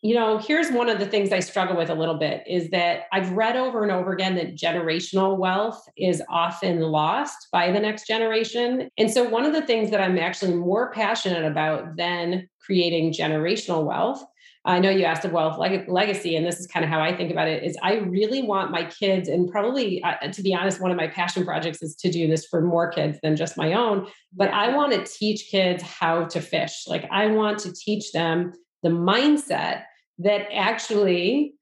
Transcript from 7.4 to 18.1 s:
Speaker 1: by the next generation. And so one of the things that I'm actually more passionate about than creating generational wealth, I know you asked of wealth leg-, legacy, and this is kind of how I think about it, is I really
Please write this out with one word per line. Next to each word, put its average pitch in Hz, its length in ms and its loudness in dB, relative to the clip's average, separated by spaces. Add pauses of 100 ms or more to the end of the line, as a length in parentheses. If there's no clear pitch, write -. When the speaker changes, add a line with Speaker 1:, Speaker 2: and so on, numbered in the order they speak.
Speaker 1:
by 175 180 2
the 202 80 2
next 214 260 -2
generation. 226 920 0
And 220 120 4
so 240 180 4
one 226 180 2
of 302 80 2
the 311 120 2
things 220 260 2
that 202 100 2
I'm 185 180 2
actually 175 360 0
more 196 360 0
passionate 202 580 0
about 156 460 -2
than 175 540 -2 (160)
creating 170 480 2
generational 160 720 0
wealth, 247 360 -2 (440)
I 180 140 4
know 190 100 4
you 190 140 4
asked 165 220 -2
of 170 80 -4
wealth 160 240 0
leg-, 190 320 -2
legacy, 185 480 0
and 160 80 0
this 175 120 -2
is - 100 -14
kind 165 180 -2
of 151 40 -2
how 156 120 0
I 165 120 0
think 175 180 -4
about 160 180 0
it, - 140 -4
is 156 200 -4
I 196 120 2
really 208 480 0